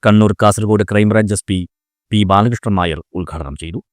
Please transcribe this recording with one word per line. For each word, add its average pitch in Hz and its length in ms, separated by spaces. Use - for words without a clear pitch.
കണ്ണൂർ, 104 400
കാസർഗോഡ് 107 500
ക്രൈംബ്രാഞ്ച് 104 460
എസ് - 120
പി 92 100
പി 104 80
ബാലകൃഷ്ണൻ 107 480
നായർ 82 200
ഉദ്ഘാടനം 80 440
ചെയ്തു. 85 180